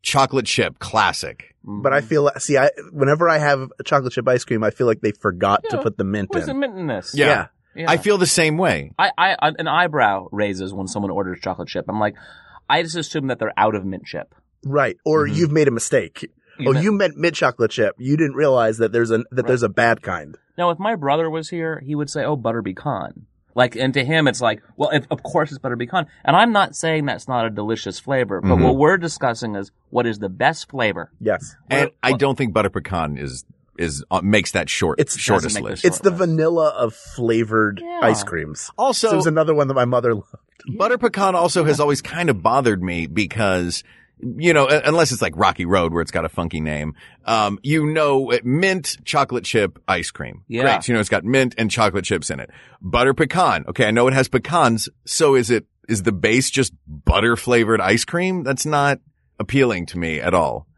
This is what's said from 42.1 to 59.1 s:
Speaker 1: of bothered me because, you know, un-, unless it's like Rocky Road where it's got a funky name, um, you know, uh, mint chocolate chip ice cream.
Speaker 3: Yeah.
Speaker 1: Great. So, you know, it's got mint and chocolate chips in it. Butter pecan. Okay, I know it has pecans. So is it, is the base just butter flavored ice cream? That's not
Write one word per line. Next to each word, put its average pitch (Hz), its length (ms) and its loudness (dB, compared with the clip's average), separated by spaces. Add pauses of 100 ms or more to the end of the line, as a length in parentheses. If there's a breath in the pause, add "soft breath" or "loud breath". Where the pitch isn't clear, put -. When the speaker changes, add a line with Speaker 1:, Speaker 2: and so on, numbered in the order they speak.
Speaker 1:
of 95 100 0
bothered 113 420 2
me 87 220 -4
because, 92 800 -2 (360 soft breath)
you 160 340 0
know, 139 140 4
un-, 147 180 4
unless 156 260 4
it's 120 100 -4
like 85 160 -2
Rocky 90 280 2
Road 85 280 2
where 85 80 0
it's 80 100 -4
got 82 140 -2
a 80 40 -4
funky 82 300 -6
name, 76 340 -4 (320 loud breath)
um, 107 360 0
you 151 240 0
know, 143 460 2
uh, 120 120 2
mint 175 600 0
chocolate 135 380 0
chip 101 340 0 (100)
ice 87 240 -2
cream. 73 360 -12
Speaker 3:
Yeah. 117 160 -2
Speaker 1:
Great. 135 200 2
So, 123 80 -2
you - 40 4
know, 110 40 2
it's 104 100 -2
got 92 140 0
mint 127 340 2
and 110 120 -2
chocolate 98 360 0
chips 85 260 -2
in 69 80 -8
it. 55 100 -14 (320 loud breath)
Butter 120 320 2
pecan. 147 540 0
Okay, 110 180 0
I 107 60 2
know 120 160 4
it 131 80 2
has 131 120 4
pecans. 131 640 0 (160)
So 143 300 4
is 120 160 2
it, 113 140 2 (220)
is 101 160 -2
the 110 80 2
base 110 380 2
just - 240 0 (140)
butter 95 480 2
flavored 117 440 2
ice 101 260 2
cream? 180 380 -4
That's 135 220 -4
not 143 340 2 (400)